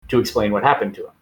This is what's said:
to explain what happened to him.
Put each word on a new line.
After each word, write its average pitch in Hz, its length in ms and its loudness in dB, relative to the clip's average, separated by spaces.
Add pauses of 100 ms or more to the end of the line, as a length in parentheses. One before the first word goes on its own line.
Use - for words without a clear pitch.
to 123 100 0
explain 107 340 0
what 104 120 0
happened 104 320 0
to - 100 -12
him. - 160 -20